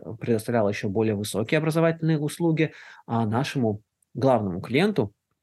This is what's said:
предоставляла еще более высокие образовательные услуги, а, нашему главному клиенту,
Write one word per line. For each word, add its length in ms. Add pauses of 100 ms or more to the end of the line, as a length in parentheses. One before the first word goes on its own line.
(200)
предоставляла 480
еще 220
более 240
высокие 420
образовательные 600
услуги, 540 (340)
а, 200
нашему 540 (320)
главному 480
клиенту, 540 (280)